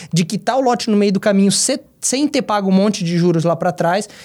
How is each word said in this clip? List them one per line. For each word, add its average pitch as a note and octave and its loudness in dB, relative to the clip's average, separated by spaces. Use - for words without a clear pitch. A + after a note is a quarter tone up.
de F3 2
quitar A3+ -4
o C4+ 0
lote A#3+ 0
no G#3+ 2
meio G#3 2
do G3 0
caminho, G3 2
se, - -2
sem C#4+ -2
ter C#4+ 0
pago G3+ -2
um - 2
monte G3+ 2
de E3+ -2
juros E3 2
lá E3 2
pra F3 -2
trás. F3 -2